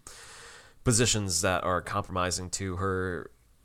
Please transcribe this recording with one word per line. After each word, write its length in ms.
positions 580
that 220
are 180
compromising 680
to 240
her 560